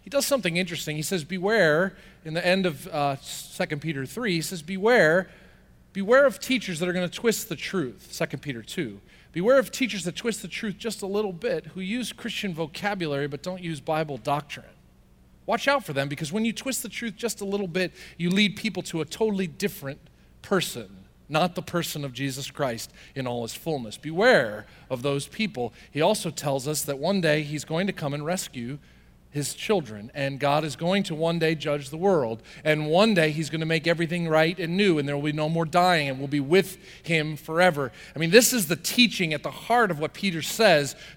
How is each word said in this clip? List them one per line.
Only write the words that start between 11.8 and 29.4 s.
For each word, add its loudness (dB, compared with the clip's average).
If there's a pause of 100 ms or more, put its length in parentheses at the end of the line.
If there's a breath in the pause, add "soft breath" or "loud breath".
use -4
Christian -6
vocabulary -4
but -10
don't -8
use -6
Bible -2
doctrine. -4 (800)
Watch 0
out 2
for -8
them, 0
because -6
when 0
you 0
twist -6
the -10
truth -8
just -6
a -6
little -2
bit, -2 (240 loud breath)
you 0
lead 4
people -4
to -4
a -2
totally -2
different -6 (420 soft breath)
person, -2 (400)
not 2
the -6
person -4
of -8
Jesus -6
Christ -4 (240 loud breath)
in -6
all -4
his -8
fullness. -6
Beware 4 (240 loud breath)
of -4
those -2
people." -4 (160 loud breath)
He -2
also 2
tells -4
us -2
that -6
one 0
day 2
he's -6
going -2
to -4
come -4
and -6
rescue -6 (500 soft breath)
his -6